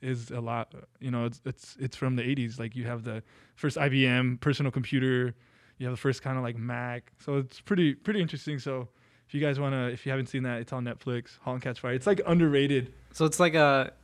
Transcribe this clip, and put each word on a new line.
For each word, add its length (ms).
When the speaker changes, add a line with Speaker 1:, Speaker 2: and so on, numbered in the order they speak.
Speaker 1:
is 280
a 100
lot, 340
you 100
know, 160
it's, 200
it's, 340
it's 160
from 200
the 80
eighties. 360
Like, 160
you 100
have 180
the 200
first 220
I 120
B 160
M 340
personal 320
computer, 640
you 80
have 60
the 80
first 200
kinda, 200
like, 160
Mac, 600
so 200
it's 220
pretty, 360
pretty 260
interesting. 380
So 300
if 60
you 80
guys 180
wanna, 280
if 180
you 60
haven't 160
seen 160
that, 180
it's 120
on 120
Netflix, 560
Halt 140
and 80
Catch 160
Fire. 140
It's, 140
like, 180
underrated. 680
Speaker 2:
So 140
it's 140
like 160
a 360